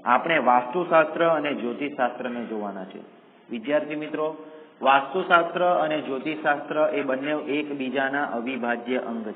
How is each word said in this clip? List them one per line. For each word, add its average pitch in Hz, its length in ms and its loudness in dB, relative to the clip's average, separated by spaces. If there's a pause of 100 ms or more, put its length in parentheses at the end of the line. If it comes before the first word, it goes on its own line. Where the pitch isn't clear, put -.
આપણે 156 340 4
વાસ્તુશાસ્ત્ર 156 840 4
અને 151 320 2
જ્યોતિષશાસ્ત્રને 120 880 -4
જોવાના 101 400 -8
છે. 92 160 -16 (500)
વિદ્યાર્થી 147 540 -2
મિત્રો, 151 220 -4 (560)
વાસ્તુશાસ્ત્ર 170 800 4
અને 156 400 2
જ્યોતિષશાસ્ત્ર 147 720 -2 (160)
એ 143 100 -2
બંને 139 320 -2 (220)
એકબીજાના 139 760 -2
અવિભાજ્ય 120 720 -4
અંગ 113 300 -6